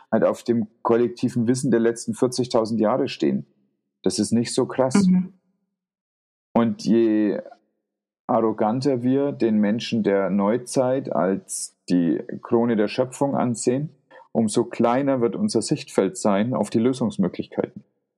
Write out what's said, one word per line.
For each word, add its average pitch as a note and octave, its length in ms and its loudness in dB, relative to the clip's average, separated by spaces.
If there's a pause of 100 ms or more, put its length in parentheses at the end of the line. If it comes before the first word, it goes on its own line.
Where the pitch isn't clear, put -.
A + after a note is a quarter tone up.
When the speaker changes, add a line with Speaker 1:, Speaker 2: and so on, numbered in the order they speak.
(120)
Speaker 1:
halt A2 100 2
auf G#2 220 0
dem A#2 240 0 (140)
kollektiven A#2+ 680 0
Wissen C3 240 0
der A2+ 80 4
letzten A#2 340 -2
vierzigtausend A#2+ 640 0
Jahre B2 300 0
stehen. C3 380 -2 (560)
Das F#2 180 -2
ist G#2 100 0
nicht A2+ 240 -2
so B2+ 120 2
krass. C3 400 2
Speaker 2:
Mhm. F3+ 260 2 (1200)
Speaker 1:
Und A#2 320 0
je G#2+ 560 2 (880)
arroganter A#2 720 0
wir C3+ 300 0
den A2+ 260 2
Menschen G#2+ 460 0
der G2 260 2
Neuzeit B2 800 0
als - 640 -4 (120)
die F2 320 2 (200)
Krone A#2 360 0
der G#2 120 2
Schöpfung C3 460 -2
ansehen, B2+ 560 -2 (400)
umso A2+ 340 0
kleiner B2+ 560 0
wird A#2 140 0
unser G#2+ 280 0
Sichtfeld G#2 560 -2
sein G#2+ 360 0
auf G#2 160 -2
die - 80 0
Lösungsmöglichkeiten. A2+ 1040 -2 (360)